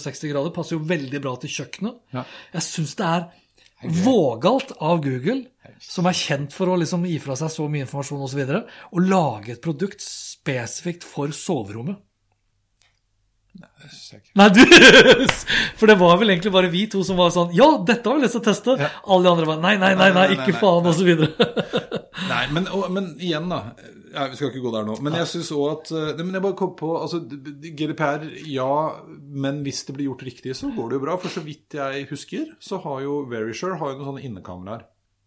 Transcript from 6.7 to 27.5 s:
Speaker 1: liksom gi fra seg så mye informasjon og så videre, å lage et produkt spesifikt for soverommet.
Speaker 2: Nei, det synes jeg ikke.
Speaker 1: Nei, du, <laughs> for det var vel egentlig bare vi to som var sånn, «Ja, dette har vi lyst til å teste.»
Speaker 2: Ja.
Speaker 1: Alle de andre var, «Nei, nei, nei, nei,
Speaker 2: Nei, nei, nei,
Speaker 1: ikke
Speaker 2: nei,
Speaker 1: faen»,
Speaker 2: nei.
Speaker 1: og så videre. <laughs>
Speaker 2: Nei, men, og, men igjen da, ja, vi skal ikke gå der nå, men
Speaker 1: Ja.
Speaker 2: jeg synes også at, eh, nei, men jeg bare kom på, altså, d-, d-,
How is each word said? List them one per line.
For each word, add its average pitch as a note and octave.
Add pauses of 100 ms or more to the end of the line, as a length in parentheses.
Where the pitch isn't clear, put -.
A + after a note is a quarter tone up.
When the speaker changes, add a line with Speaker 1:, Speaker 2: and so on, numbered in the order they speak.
Speaker 1:
liksom F3
gi E3
fra C3+
seg D#3
så D3+
mye D3
informasjon C#3
og C3
så C#3
videre, D3 (260)
å F#3
lage D3+
et A2+
produkt D#3+
spesifikt -
for C#3+
soverommet. C3 (1600)
Speaker 2:
Nei, - (120)
det -
synes -
jeg -
ikke. -
Speaker 1:
Nei, G3+
du, B3+
<laughs> -
for A3
det G#3+
var F3+
vel A3+
egentlig F#3
bare F#3
vi F3 (100)
to G3
som F3+
var F3+
sånn, F3
«Ja, C#4
dette G3
har C4
vi C4
lyst A#3+
til A3+
å -
teste.» A3+
Speaker 2:
Ja. C#3+ (180)
Speaker 1:
Alle F#3
de F3+
andre E3+
var, D#3
«Nei, G3+
nei, F#3+
nei, F#3+
nei, -
Speaker 2:
Nei, -
nei, F#3
nei, F#3+
Speaker 1:
ikke -
Speaker 2:
nei, -
Speaker 1:
faen», F3
Speaker 2:
nei. F3
Speaker 1:
og D#3+
så F#3
videre. D#3
<laughs> -
Speaker 2:
Nei, A#2+
men, E3+
og, F#3+
men F#3+ (140)
igjen E3
da, E3 (480)
ja, C#3+
vi C3
skal C#3
ikke B2+
gå A#2+
der G#2+
nå, A2 (100)
men D3+
Speaker 1:
Ja. E3+
Speaker 2:
jeg E3
synes E3+
også C#3+
at, D#3
eh, D#3
nei, E3
men F#3
jeg F#3+
bare F#3+
kom F3+
på, D#3
altså, D#3+
d-, C#3
d-, D3